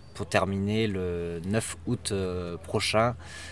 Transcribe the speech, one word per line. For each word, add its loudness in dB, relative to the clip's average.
pour -4
terminer 2
le -2
neuf 0
août, -2
euh, -2
prochain, 2